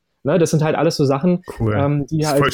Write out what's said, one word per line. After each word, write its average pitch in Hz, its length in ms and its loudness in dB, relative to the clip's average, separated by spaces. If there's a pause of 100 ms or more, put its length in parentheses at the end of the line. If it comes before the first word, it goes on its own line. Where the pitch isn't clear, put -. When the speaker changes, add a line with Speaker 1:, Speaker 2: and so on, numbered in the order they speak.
(220)
Speaker 1:
Ne, 156 160 0
das 165 120 2
sind 151 120 2
halt 156 140 0
alles 156 200 0
so 147 100 2
Sachen, 175 380 0 (140)
Speaker 2:
Cool. 107 160 0
Speaker 1:
ähm, 143 320 0
die 156 140 -4
Speaker 2:
Ist 151 80 0
Speaker 1:
halt 143 120 2
Speaker 2:
voll 139 140 2